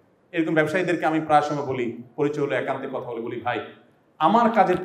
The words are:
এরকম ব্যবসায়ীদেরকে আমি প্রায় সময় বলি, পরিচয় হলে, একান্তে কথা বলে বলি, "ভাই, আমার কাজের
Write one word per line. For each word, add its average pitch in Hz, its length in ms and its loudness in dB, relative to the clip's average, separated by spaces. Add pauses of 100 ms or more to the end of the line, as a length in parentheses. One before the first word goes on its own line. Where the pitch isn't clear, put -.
(320)
এরকম 165 220 0
ব্যবসায়ীদেরকে 170 520 0
আমি 160 160 0
প্রায় 151 200 4
সময় 147 240 -2
বলি, 123 320 -4 (180)
পরিচয় 147 300 0
হলে, 131 100 -2
একান্তে 131 320 -4
কথা 120 240 -8
বলে 117 100 -6
বলি, 120 200 -8
"ভাই, 117 180 -2 (580)
আমার 226 340 4
কাজের 185 340 4